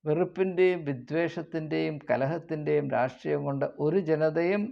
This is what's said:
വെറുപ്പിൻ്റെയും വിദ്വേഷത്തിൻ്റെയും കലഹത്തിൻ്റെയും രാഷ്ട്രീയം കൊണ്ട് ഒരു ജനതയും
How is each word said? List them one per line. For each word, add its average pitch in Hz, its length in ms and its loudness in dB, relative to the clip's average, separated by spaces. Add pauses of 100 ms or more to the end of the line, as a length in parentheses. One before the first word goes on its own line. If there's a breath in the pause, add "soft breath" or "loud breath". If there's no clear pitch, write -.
വെറുപ്പിൻ്റെയും 180 800 2
വിദ്വേഷത്തിൻ്റെയും 156 1120 -2
കലഹത്തിൻ്റെയും 147 920 0
രാഷ്ട്രീയം 131 540 0
കൊണ്ട് 139 220 -2 (140)
ഒരു 156 200 2
ജനതയും 160 720 2